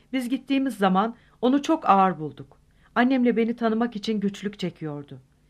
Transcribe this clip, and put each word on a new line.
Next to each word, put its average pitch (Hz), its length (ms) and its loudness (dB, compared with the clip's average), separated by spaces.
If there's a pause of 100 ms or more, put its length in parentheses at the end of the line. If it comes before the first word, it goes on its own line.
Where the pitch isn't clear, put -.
(140)
Biz 247 160 -4
gittiğimiz 269 480 -2
zaman 196 380 2 (260)
onu 269 200 2
çok 311 280 0
ağır 190 300 4
bulduk. 147 380 -12 (380)
Annemle 247 420 2
beni 233 180 0
tanımak 233 400 -2
için 214 240 -4
güçlük 202 400 -6
çekiyordu. 147 600 -10 (300)